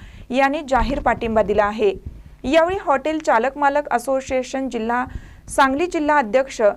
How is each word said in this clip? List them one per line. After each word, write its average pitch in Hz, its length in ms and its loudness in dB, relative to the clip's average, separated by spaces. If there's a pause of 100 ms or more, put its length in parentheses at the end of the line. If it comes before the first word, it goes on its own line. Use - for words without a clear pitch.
(300)
याने 269 380 0
जाहीर 254 320 0
पाठिंबा 226 420 0
दिला 208 220 2
आहे. 208 300 0 (500)
यावेळी 330 360 2
हॉटेल 311 380 0
चालक 269 400 0
मालक 285 340 0
असोसिएशन 262 760 -2
जिल्हा 233 360 -4 (440)
सांगली 277 380 2
जिल्हा 302 320 0
अध्यक्ष 262 440 0 (140)